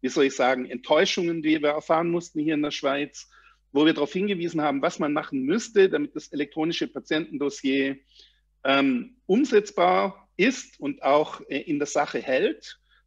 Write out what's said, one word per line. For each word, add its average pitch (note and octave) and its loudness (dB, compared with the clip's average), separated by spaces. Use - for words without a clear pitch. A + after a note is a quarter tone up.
wie B2+ -2
soll C#3 4
ich C3+ -2
sagen, B2+ 0
Enttäuschungen, D#3 0
die D#3 2
wir D3 2
erfahren D#3+ 0
mussten E3+ -4
hier D#3 0
in D3 0
der D3 -2
Schweiz, C#3+ -4
wo D3 6
wir D#3+ 6
darauf D3 -2
hingewiesen F3+ -2
haben, C#3+ 0
was E3+ -2
man D3 -2
machen D3 -4
müsste, F#3+ 2
damit D3 -2
das - -10
elektronische D#3 -4
Patientendossier, C#3 -2
ähm, C3+ 0
umsetzbar G3 2
ist - -2
und - -8
auch, D3 2
äh, C#3 -6
in D3+ -4
der C#3+ -2
Sache D3 -4
hält. C#3+ -2